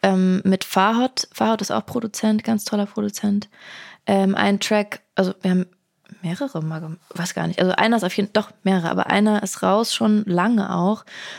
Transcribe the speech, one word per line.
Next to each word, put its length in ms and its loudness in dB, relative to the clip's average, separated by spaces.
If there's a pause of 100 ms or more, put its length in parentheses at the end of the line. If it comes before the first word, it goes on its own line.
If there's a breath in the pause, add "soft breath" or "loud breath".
ähm, 420 4
mit 200 2
Fahad, 680 0
Fahad 300 0
ist 100 -6
auch 140 -2
Produzent, 580 -2
ganz 200 0
toller 220 -2
Produzent, 600 -2 (580 loud breath)
ähm, 280 4
einen 260 2
Track, 400 -2 (140)
also 280 0
wir 80 2
haben 160 2 (560)
mehrere 400 -6
mal 180 -6
gem-, 180 -12 (160)
weiß 200 -6
gar 140 -4
nicht, 120 -4
also 120 2
einer 240 2
ist 80 0
auf 120 -4
jeden, 180 -2
doch 180 -2 (100)
mehrere, 280 2
aber 180 0
einer 340 2
ist 220 -8
raus, 300 2
schon 320 2
lange 480 0
auch 300 0 (340 loud breath)